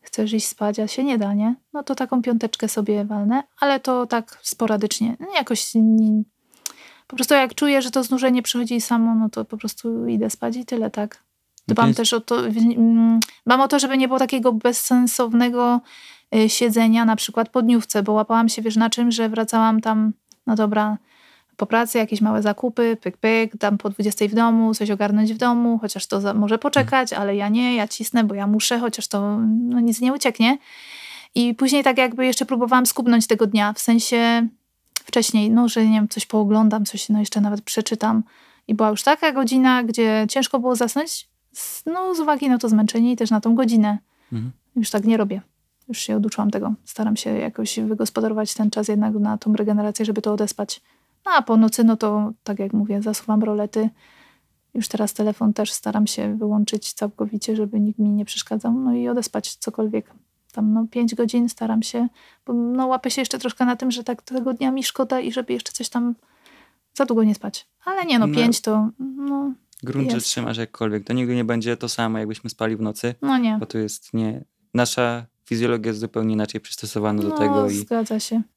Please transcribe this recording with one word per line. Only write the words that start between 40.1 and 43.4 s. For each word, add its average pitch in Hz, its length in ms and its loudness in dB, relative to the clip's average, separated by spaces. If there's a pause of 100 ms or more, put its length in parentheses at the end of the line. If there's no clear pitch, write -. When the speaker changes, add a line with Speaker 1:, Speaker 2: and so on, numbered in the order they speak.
Speaker 1:
ciężko 269 300 -2
było 247 160 0
zasnąć, 254 540 -4 (240)
s-, - 320 -12
no, 359 300 -2
z 320 40 -2
uwagi 294 300 0
na 247 80 4
to 233 120 -2
zmęczenie 220 420 2
i 240 40 0
też 226 160 -2
na 214 100 2